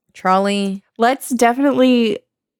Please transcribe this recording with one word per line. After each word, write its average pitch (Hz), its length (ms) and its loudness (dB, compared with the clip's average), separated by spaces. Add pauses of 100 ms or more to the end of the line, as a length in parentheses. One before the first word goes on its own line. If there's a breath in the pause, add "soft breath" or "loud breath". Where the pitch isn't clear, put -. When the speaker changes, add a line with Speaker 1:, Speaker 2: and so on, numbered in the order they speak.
(120)
Speaker 1:
Trolley. 196 680 -2 (160)
Speaker 2:
Let's 247 300 -2
definitely, 247 920 2 (420)